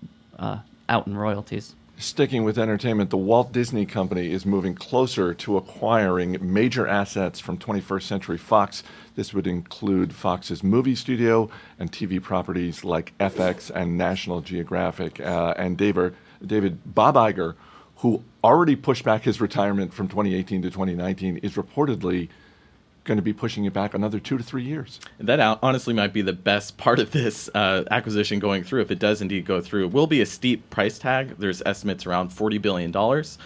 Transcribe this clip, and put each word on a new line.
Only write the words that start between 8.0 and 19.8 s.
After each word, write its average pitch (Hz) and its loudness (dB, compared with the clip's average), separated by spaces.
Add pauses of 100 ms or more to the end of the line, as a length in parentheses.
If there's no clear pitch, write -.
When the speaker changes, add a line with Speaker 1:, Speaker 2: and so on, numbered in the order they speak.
Speaker 2:
Century 92 -4
Fox. - 2 (320)
This - -6
would 95 -2
include 90 0
Fox's 90 -4
movie 120 4
studio 113 2 (300)
and 87 -6
T - -8
V 92 -2
properties 90 -4
like 82 -2
F 95 0
X 90 -2
and 87 -2
National 87 -2
Geographic. 87 -4
Uh, 85 -2
and 92 -2
David, 90 2 (320)
David, 98 0
Bob 123 4
Iger, 92 2 (420)
who 113 0 (200)
already 147 6
pushed - 0
back 110 2
his 113 0
retirement 98 0